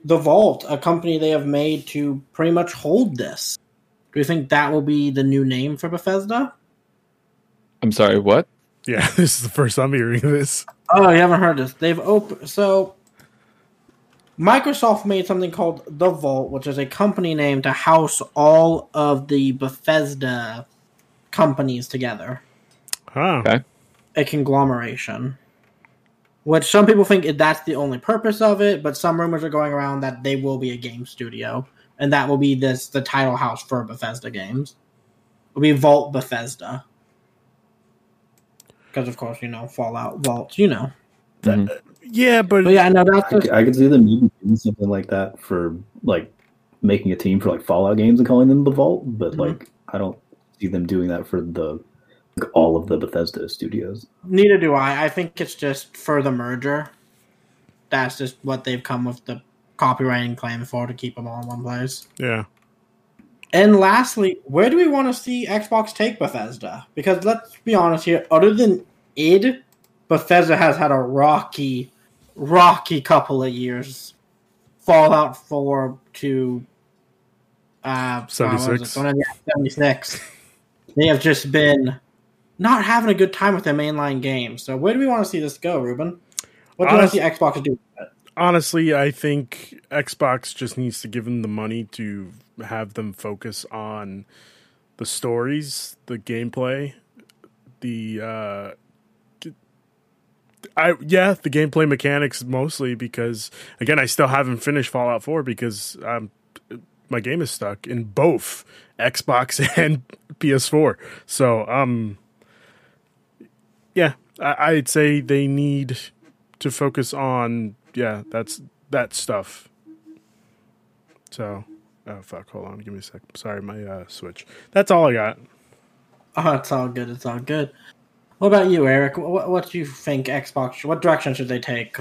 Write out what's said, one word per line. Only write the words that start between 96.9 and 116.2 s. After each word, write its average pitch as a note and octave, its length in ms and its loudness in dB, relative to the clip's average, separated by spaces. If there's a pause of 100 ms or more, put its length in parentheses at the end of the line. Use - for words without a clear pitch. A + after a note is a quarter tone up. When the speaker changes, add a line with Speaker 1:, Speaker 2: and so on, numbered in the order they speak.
Speaker 3:
the, A2 400 -8
uh, G#2 500 -10 (680)
g-, E3 140 -18 (1200)
I, E3 260 2
yeah, F#3 320 2
the E3 160 -6
gameplay D3+ 380 2
mechanics C#3+ 560 -2
mostly B2+ 520 -4
because, A#2 560 -8 (280)
again, D3 200 0
I C3 60 2
still C3+ 220 2
haven't B2+ 300 0
finished D3 320 -4
Fallout A#2+ 340 -2
four D3+ 200 -4
because, A#2 600 -8
um, A2+ 280 -8 (800)
my B2 100 -4
game C#3 220 -4
is C#3 100 -6
stuck G2+ 360 -10
in A#2+ 160 -6
both C3+ 600 0 (360)
Xbox B2+ 720 -2
<laughs> - 40 -10
and D#3 260 0 (360)
P C#3+ 140 0
S C3 140 0
four. D3+ 300 2 (280)
So, A#2 420 0
um, A#2 500 -2 (1800)
yeah, D#3 140 2 (260)
I, C#3+ 320 0
I'd D3+ 160 2
say D3 320 2
they C#3 260 0
need C#3 540 -2 (600)